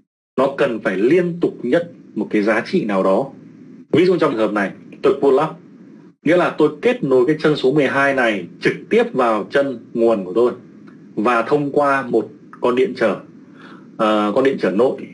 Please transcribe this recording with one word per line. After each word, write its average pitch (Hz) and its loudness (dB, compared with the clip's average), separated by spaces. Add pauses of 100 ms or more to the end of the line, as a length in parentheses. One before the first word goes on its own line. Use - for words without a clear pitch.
(360)
nó 131 0
cần 113 -2
phải 101 -4
liên 170 2
tục - -2
nhận 156 0 (280)
một 104 -4
cái 104 0
giá 110 0
trị 175 -2
nào 98 0
đó. 98 2 (680)
Ví 165 4
dụ 185 2
trong 151 0
trường 110 -4
hợp 101 0
này, 101 -2 (320)
tôi 135 2
pull 135 4
up, 151 0 (720)
nghĩa 156 2
là 160 0
tôi 151 4 (120)
kết 247 0
nối 127 4
cái 151 2
chân 151 0
số 131 0
mười 147 2
hai 139 0
này 110 -2 (140)
trực - 0 (160)
tiếp 233 2
vào 113 -2
chân 139 -2 (160)
nguồn 113 0
của 90 -10
tôi 120 2 (600)
và 113 0
thông 143 -2
qua 139 0
một 117 -2 (320)
con 123 0
điện 123 0
trở, 104 0 (800)
ờ, 107 0
con 131 2
điện 135 2
trở 98 0
nội. 113 2 (180)